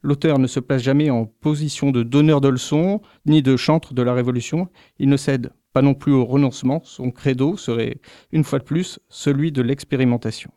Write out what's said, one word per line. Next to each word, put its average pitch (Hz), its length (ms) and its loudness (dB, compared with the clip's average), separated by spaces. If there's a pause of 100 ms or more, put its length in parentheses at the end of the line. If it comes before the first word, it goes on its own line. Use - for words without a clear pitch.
L'auteur 143 380 0
ne 127 80 2
se - 100 -4
place 131 240 -2
jamais 143 260 2
en 117 160 0
position 147 680 -2
de 120 100 2
donneur 143 380 4
de 139 80 2
leçons, 160 520 0 (260)
ni 151 160 4
de 131 140 2
chantre 151 380 0
de 123 80 -2
la 123 100 0
révolution. 123 540 -2 (320)
Il 135 100 2
ne 139 80 4
cède 135 360 -2 (200)
pas 131 100 2
non 139 120 4
plus 143 180 0
au 131 120 4
renoncement. 131 600 0
Son 127 280 -8
credo 139 440 -2
serait, 117 420 -4 (340)
une 160 100 2
fois 139 160 -2
de - 60 -6
plus, 175 340 -4 (100)
celui 143 440 -2
de 131 100 -2
l'expérimentation. 123 960 -2